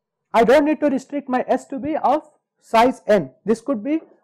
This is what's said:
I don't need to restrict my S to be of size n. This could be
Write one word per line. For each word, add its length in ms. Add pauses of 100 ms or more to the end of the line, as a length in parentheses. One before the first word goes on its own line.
(320)
I 120
don't 200
need 160
to 60
restrict 420
my 200
S 180
to 120
be 180
of 260 (380)
size 460
n. 260 (120)
This 160
could 220
be 180 (240)